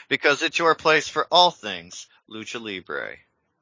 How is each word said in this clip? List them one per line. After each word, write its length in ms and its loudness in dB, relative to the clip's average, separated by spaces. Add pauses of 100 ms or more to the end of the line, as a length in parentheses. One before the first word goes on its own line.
because 340 2
it's 180 -2
your 160 4
place 320 2
for 200 -4
all 220 6
things 560 -12 (240)
Lucha 320 -12
Libre. 540 -8 (460)